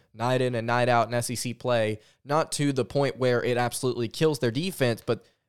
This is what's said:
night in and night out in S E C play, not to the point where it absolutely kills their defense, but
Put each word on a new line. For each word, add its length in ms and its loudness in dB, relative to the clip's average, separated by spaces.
night 260 0
in 140 0
and 120 -4
night 220 2
out 200 4
in 60 -4
S 140 -2
E 60 -6
C 180 -4
play, 460 0
not 280 -2
to 200 0
the 120 0
point 340 -2
where 240 2
it 140 0
absolutely 500 -2
kills 320 0
their 140 0
defense, 520 -2
but 200 -2